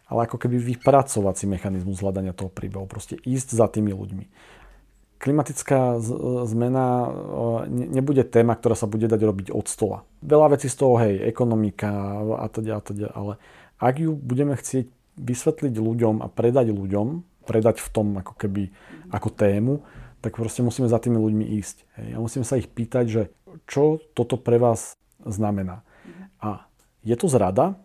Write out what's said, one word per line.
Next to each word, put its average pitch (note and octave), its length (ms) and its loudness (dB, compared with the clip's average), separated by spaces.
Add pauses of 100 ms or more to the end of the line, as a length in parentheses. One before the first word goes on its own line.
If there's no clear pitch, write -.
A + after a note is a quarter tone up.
(120)
ale A#2 160 0
ako B2+ 160 -8
keby B2 160 0 (160)
vypracovať A#2+ 640 2
si G2+ 80 -6
mechanizmus F#2+ 560 -4
hľadania F#2+ 320 -2
toho F#2+ 160 -8
príbehu, F#2+ 320 -10
proste G2+ 400 -12
ísť B2+ 320 -4
za A2 160 6
tými G#2 240 0
ľuďmi. G2 300 -10 (960)
Klimatická C3+ 800 0
z-, A2+ 160 -4 (320)
zmena, B2 580 2
e, - 20 -4 (600)
ne-, B2 200 -4 (120)
nebude C3+ 240 4
téma, A#2 320 4
ktorá A2+ 160 2
sa G#2+ 180 -4
bude A2 140 0
dať G#2+ 160 2
robiť G2 320 2
od - 160 -4
stola. - 320 -4 (240)
Veľa D3 320 6
vecí C3+ 100 -2
z B2 80 -4
toho, B2 240 6
hej, G2+ 220 2
ekonomika A2 680 0 (500)
a A2+ 80 -6
teda, A2 260 -6
a G#2 60 -6
teda, G#2 320 -8
ale G2+ 240 -8 (400)
ak B2+ 240 2
ju D#3+ 160 0
budeme C3+ 400 0
chcieť - 320 -4 (320)
vysvetliť B2 560 -2
ľuďom A2+ 480 0
a - 20 -8
predať A#2 460 2
ľuďom, G2+ 480 -2 (240)
predať A2+ 340 2
v - 140 -12
tom G#2 240 0
ako - 180 -12
keby, G2 380 -4 (400)
ako G#2 160 -2
tému, A2 560 0 (340)
tak - 180 -8
proste A#2 280 -2
musíme A#2+ 240 0
za A#2 80 4
tými A#2 200 0
ľuďmi A2 280 2 (160)
ísť, - 160 -12 (240)
hej. A2 120 -10
A A2+ 80 -6
musíme A#2 240 -4
sa C3+ 120 0
ich - 120 -4
pýtať, A#2+ 360 -2
že A2+ 160 0 (480)
čo D#3 320 2 (100)
toto A#2+ 300 -2
pre A#2+ 160 4
vás A#2 400 2 (240)
znamená. G2 640 -4 (560)
A G#2+ 260 -8 (340)
je A#2 160 0
to G3 80 -2
zrada, B2+ 600 2